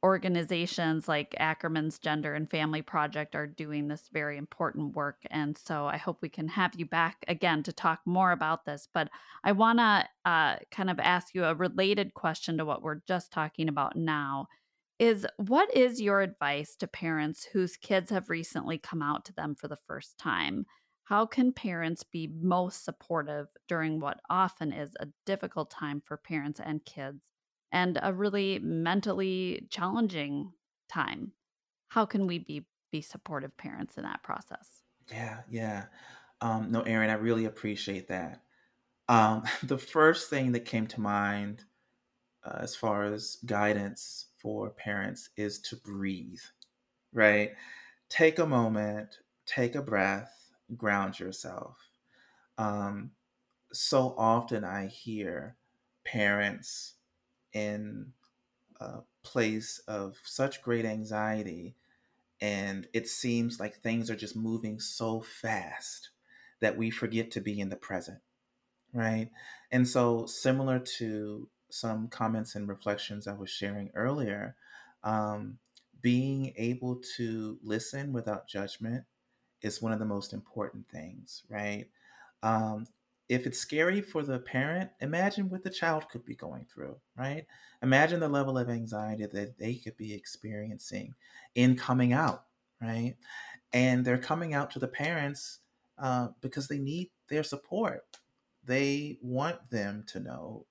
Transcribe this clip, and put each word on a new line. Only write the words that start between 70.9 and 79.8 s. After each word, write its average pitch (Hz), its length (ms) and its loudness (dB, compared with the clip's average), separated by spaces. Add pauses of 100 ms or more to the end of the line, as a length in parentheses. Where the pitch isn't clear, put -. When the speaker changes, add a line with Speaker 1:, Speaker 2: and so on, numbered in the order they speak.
Speaker 2:
to 107 500 -6 (200)
some 110 400 -4
comments 110 460 -2
and 104 140 -6
reflections 104 580 -4
I 101 60 -6
was 101 180 -8
sharing 101 440 -6
earlier, 110 600 -2 (480)
um, 107 560 -2 (420)
being 131 560 2
able 123 440 -2 (160)
to 110 460 -4
listen 117 500 -4
without 110 360 -4
judgment 110 560 -6 (580)
is 110 200 -4